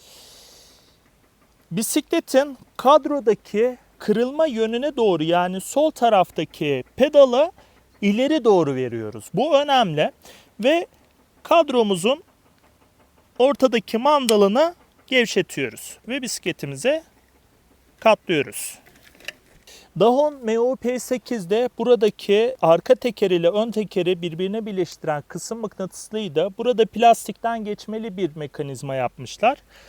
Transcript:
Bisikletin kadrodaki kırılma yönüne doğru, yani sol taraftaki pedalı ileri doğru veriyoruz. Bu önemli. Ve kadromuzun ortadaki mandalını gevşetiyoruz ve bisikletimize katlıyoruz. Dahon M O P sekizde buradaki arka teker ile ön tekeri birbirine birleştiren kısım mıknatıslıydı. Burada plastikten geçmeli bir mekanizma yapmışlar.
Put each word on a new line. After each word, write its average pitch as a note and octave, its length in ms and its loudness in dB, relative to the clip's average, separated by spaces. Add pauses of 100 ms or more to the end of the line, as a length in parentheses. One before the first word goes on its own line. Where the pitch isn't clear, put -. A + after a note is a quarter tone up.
(1700)
Bisikletin C4+ 840 -2 (200)
kadrodaki B3 1000 0 (220)
kırılma B3+ 460 0
yönüne A#3+ 500 -4
doğru, F#3+ 280 2
yani F3+ 380 0
sol D4+ 300 0
taraftaki E3 920 0 (120)
pedalı C#4 560 4 (500)
ileri B3 420 0
doğru F3 320 4
veriyoruz. A2+ 580 -8
Bu C#4 240 2
önemli. A#3+ 540 0 (480)
Ve D4+ 280 0 (560)
kadromuzun B3+ 800 0 (1160)
ortadaki B3 580 2
mandalını B3+ 800 2 (320)
gevşetiyoruz E3+ 880 -2 (100)
ve B3+ 140 -6
bisikletimize F3+ 840 -6 (960)
katlıyoruz. - 800 -2 (1200)
Dahon C4 340 2 (100)
M A3+ 160 -2
O B3 160 0
P B3 240 -6
sekizde A3+ 800 -4
buradaki A3+ 840 0
arka F3 340 4
teker G3+ 360 -2
ile E3+ 180 2
ön G#3+ 220 0
tekeri F#3 500 -2
birbirine F#3 440 -6
birleştiren D#3+ 640 -6
kısım - 320 -12
mıknatıslıydı. G3 1000 -6
Burada A#3 280 0
plastikten A3+ 800 0
geçmeli G#3 520 -10
bir D#3+ 180 -4
mekanizma C#3 600 -10
yapmışlar. C3 640 -2 (320)